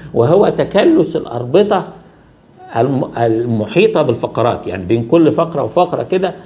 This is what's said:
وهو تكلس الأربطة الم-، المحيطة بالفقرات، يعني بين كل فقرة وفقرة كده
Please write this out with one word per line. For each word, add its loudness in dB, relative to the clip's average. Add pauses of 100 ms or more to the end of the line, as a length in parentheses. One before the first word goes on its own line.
(140)
وهو 4
تكلس 2
الأربطة 0 (920)
الم-، 0
المحيطة 0
بالفقرات، -2
يعني -6
بين 0
كل 4
فقرة -2
وفقرة 0
كده -2 (120)